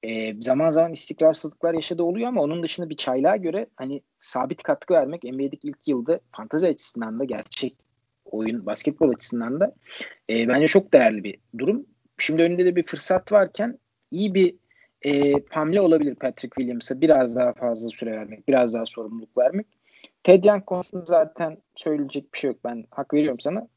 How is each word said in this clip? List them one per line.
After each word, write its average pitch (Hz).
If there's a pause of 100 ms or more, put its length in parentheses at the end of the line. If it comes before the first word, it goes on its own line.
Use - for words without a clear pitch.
E, 110
zaman 135
zaman 165
istikrarsızlıklar 160
yaşadığı 165
oluyor 202
ama 226
onun 160
dışında 165
bir 147
çaylağa 139
göre 190 (100)
hani 135 (180)
sabit -
katkı -
vermek 151
N 127
B 139
A'deki 147
ilk 139 (100)
yılda 135 (120)
fantezi 151
açısından 117
da 135
gerçek - (500)
oyun, 110
basketbol 139
açısından 120
da, 202 (560)
e, 117
bence 139
çok 190
değerli 110
bir 98 (200)
durum. 202 (320)
Şimdi 160
önünde 175
de 180
bir 170
fırsat -
varken 208 (320)
iyi 190
bir, 180 (500)
e, 143 (180)
hamle 156
olabilir 156
Patrick 123
Williams'a 123
biraz 131
daha 123
fazla 117
süre 113
vermek, 107
biraz 123
daha 113
sorumluluk 113
vermek. 156 (580)
Ted 185
Young 202
konusunda 180
zaten 160 (160)
söyleyecek 143
bir -
şey 143
yok. 120
Ben 120
hak -
veriyorum 147
sana. 202